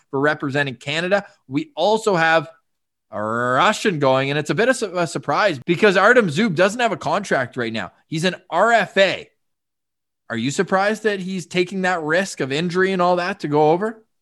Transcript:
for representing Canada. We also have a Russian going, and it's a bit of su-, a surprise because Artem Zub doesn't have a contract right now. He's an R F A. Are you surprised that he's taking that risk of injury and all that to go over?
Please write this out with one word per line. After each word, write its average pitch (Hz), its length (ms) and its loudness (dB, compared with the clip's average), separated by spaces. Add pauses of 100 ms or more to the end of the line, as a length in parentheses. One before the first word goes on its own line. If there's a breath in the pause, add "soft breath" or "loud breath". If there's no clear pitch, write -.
(120)
for 135 80 -2
representing 143 560 -2
Canada. 180 500 -4 (220 loud breath)
We 156 280 -6
also 208 400 0
have 165 340 2 (600)
a 104 140 -8
Russian 131 760 0
going, 135 300 2
and 143 80 -2
it's 151 120 -4
a 165 60 -2
bit 208 120 2
of 254 80 2
su-, 185 220 -6
a 170 100 -2
surprise 165 580 -2
because 180 300 4
Artem 214 320 6
Zub 170 280 0
doesn't 202 260 2
have 233 100 0
a 170 60 -4
contract 156 580 -4
right 117 160 -4
now. 104 220 -8 (140)
He's 160 180 -4
an 180 100 -2 (140)
R 202 240 2
F 202 240 0
A. 170 320 2 (1000)
Are 117 80 -6
you 120 140 -2
surprised 196 520 -2
that 208 160 -2
he's 185 260 -8
taking 185 380 -2
that 180 180 -2
risk 165 400 -2
of 135 100 -4
injury 180 400 0
and 190 100 -2
all 180 160 2
that 180 240 -6
to 165 60 -4
go 151 240 4
over? 214 320 -2 (180)